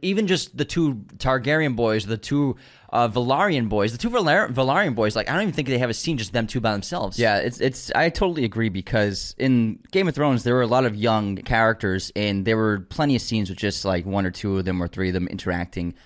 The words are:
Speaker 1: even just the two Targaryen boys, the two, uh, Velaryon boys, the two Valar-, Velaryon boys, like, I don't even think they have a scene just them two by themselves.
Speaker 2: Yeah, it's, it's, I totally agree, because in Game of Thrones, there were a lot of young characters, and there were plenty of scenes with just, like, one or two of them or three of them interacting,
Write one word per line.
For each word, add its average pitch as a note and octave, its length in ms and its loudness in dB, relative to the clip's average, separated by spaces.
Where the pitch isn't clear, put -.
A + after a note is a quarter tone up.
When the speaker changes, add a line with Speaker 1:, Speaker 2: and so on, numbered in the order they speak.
Speaker 1:
even G3 240 0
just - 280 -2
the D3 100 -2
two C#3+ 380 -2
Targaryen C3 580 0
boys, A2 300 0
the A2 100 -4
two, C#3+ 420 -2
uh, A#2+ 160 4
Velaryon B2+ 600 2
boys, G#2+ 220 2
the A#2+ 60 -10
two A3+ 140 -4
Valar-, F3+ 420 2
Velaryon C3+ 400 2
boys, G#2+ 220 2
like, A2 120 -2
I C3+ 60 -2
don't F#3 80 0
even F#3+ 140 -2
think C3+ 120 -4
they B2+ 120 0
have B2 100 0
a A2 60 -2
scene C#3 240 -2
just G#2+ 140 -6
them A#2 120 0
two A#2+ 160 -4
by G#2+ 120 0
themselves. G2+ 440 -4
Speaker 2:
Yeah, A2 200 4
it's, A#2+ 220 -2
it's, - 360 -2
I D#3+ 160 2
totally E3+ 320 0
agree, A2 260 0
because G2+ 680 -2
in A#2+ 400 2
Game F#3+ 160 2
of D#3+ 60 0
Thrones, C#3 300 2
there B2 100 2
were B2+ 80 4
a A#2 60 2
lot B2+ 180 2
of G#2+ 100 0
young G#2 420 2
characters, A2 800 0
and G2+ 300 0
there A2+ 100 2
were G#2+ 260 2
plenty C#3+ 340 0
of - 80 -2
scenes G#2+ 260 -2
with F#2+ 80 -8
just, - 260 -4
like, F#2 220 0
one G2 220 0
or F2+ 40 -4
two G2 280 -2
of F2+ 60 -2
them F#2 140 -2
or F2 80 -2
three F#2+ 200 -4
of F2+ 80 0
them F2+ 120 -2
interacting, F2 680 -6